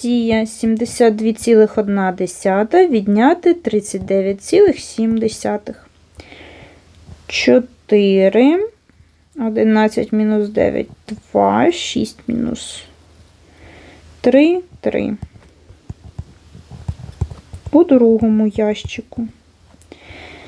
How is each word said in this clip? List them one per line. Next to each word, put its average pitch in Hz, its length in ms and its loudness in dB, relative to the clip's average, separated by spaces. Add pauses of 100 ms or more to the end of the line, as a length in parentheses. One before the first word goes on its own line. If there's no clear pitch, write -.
дія 226 440 0
сімдесят 226 720 0
дві 220 160 -2
цілих 220 460 4
одна 196 340 -2
десята 196 760 0
відняти 254 680 2
тридцять 214 500 -4
дев'ять 196 380 -2
цілих 359 360 2
сім 226 400 -4
десятих. 214 680 -6 (1400)
Чотири. 226 1400 2 (760)
Одинадцять 220 720 0
мінус 214 360 0
дев'ять - 400 -2 (200)
два. 214 640 0
Шість - 540 -6
мінус - 560 -8 (1400)
три 302 400 4 (200)
три. 208 360 -4 (2500)
У 320 120 6
другому 226 600 2
ящику. 214 840 -6 (1200)